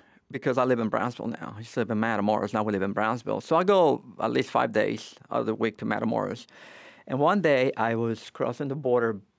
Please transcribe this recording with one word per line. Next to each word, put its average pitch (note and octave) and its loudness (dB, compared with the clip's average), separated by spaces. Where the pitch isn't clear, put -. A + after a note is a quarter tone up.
because C3 -2
I B2+ 4
live B2 4
in A2 0
Brownsville A#2 -2
now. - -10
I G#2 -14
used A2+ -14
to B2+ 0
live A2+ -2
in G#2+ -2
Matamoros, G#2+ 0
now A2 0
we G#2+ 0
live F#2+ 0
in G2 -2
Brownsville. G#2+ -2
So - -2
I F3+ 4
go F3+ 4
at A#2 -2
least B2 0
five A#2+ 0
days A2 -2
out A#2+ 0
of A2+ -2
the A2 0
week A2 -2
to A2 -8
Matamoros. A2 -2
And C3 -2
one F3+ 4
day C3+ 4
I A2+ 0
was A2+ -2
crossing C3 -4
the C3+ -6
border B2 2